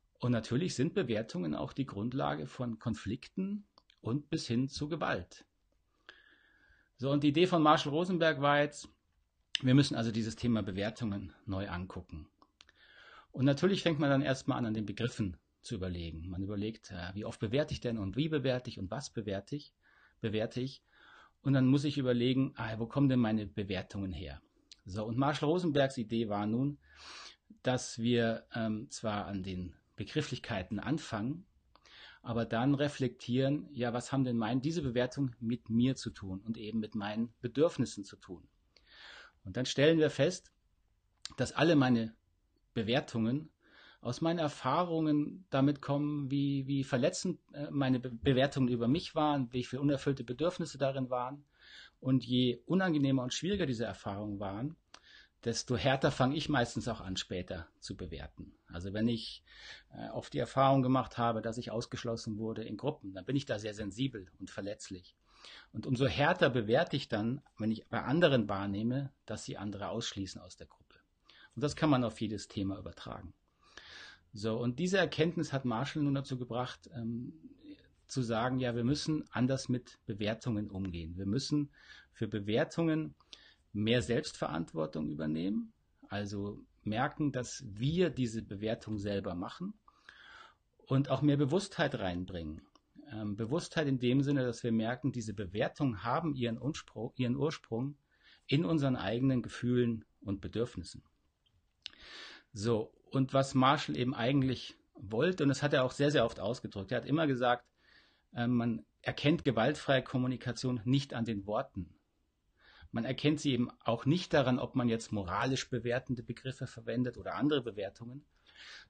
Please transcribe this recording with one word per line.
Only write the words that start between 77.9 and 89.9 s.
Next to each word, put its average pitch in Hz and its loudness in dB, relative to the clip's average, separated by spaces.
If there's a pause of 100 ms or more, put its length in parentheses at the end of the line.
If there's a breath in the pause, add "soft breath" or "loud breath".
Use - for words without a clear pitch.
zu - -4
sagen, 120 0
ja, 123 0
wir 120 -2
müssen 151 0
anders 127 0
mit - -4
Bewertungen 107 -2
umgehen. 87 -6
Wir 98 -4
müssen 139 0 (440 loud breath)
für 110 -4
Bewertungen 151 0 (600 loud breath)
mehr 110 4
Selbstverantwortung 156 -2
übernehmen, 156 -4 (360)
also 101 -6 (240)
merken, 135 -2
dass 123 -6
wir 139 2
diese 120 -2
Bewertung 107 -4
selber 101 -2
machen 113 -8 (1040 loud breath)